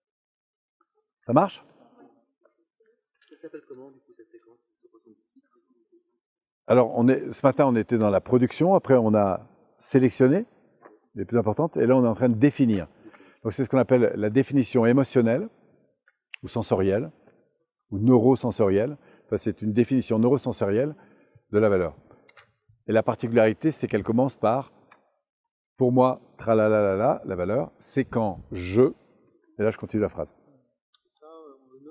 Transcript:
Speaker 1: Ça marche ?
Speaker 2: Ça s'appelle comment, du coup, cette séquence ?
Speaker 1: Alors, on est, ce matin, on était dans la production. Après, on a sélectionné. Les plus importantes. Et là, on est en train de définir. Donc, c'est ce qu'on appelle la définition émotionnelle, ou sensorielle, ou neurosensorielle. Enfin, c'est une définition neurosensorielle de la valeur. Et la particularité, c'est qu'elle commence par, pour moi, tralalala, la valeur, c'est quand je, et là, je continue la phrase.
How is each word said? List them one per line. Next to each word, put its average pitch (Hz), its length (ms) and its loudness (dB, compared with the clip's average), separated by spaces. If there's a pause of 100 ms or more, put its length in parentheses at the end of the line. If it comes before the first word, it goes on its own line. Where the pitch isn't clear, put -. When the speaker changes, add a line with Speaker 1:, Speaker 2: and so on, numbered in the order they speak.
(1200)
Speaker 1:
Ça 117 100 -8
marche ? 175 320 -2 (1600)
Speaker 2:
Ça 151 80 -20
s'appelle 156 320 -20
comment, 135 220 -20
du 131 100 -20
coup, - 160 -20
cette 113 140 -20
séquence ? 117 360 -20 (2000)
Speaker 1:
Alors, 120 300 2
on 120 120 2
est, - 240 -2
ce - 140 -4
matin, 135 200 2
on 123 100 0
était 110 220 -2
dans 107 120 2
la 95 100 2
production. 127 540 0
Après, 147 200 2
on 110 200 2
a 101 320 0 (320)
sélectionné. 131 680 0 (720)
Les 92 60 -8
plus 117 120 -4
importantes. 117 400 -2
Et 131 100 0
là, 127 100 4
on 127 80 2
est 120 40 0
en 110 60 -2
train 123 140 0
de 117 80 0
définir. 113 500 0 (560)
Donc, 110 100 -4
c'est 135 120 -4
ce - 40 -6
qu'on 135 100 0
appelle 123 360 2
la 104 160 -4
définition 127 560 0
émotionnelle, 127 640 2 (920)
ou 117 60 -16
sensorielle, 104 600 -2 (800)
ou 101 80 -8
neurosensorielle. 117 1000 2 (300)
Enfin, 110 100 -4
c'est - 240 -6
une 107 120 -4
définition 117 460 0
neurosensorielle 120 760 -2 (560)
de 104 80 0
la 107 100 4
valeur. 90 280 -2 (880)
Et 107 60 -4
la 110 100 2
particularité, 113 680 0
c'est - 180 -8
qu'elle 101 160 -4
commence 113 320 -2
par, 120 360 -4 (1040)
pour 123 160 0
moi, 127 280 2 (180)
tralalala, 107 840 0
la 95 100 -8
valeur, 101 440 -4
c'est - 260 -6
quand 107 360 -6 (120)
je, 95 400 0 (680)
et 104 40 -6
là, 110 80 0
je - 80 -12
continue 107 220 -8
la 98 80 -2
phrase. - 260 -12 (1600)